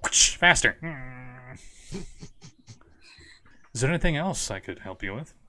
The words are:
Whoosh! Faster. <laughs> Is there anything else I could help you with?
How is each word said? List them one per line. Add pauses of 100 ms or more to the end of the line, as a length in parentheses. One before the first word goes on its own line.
Whoosh!
Faster.
<laughs> (2250)
Is
there
anything
else
I
could
help
you
with? (160)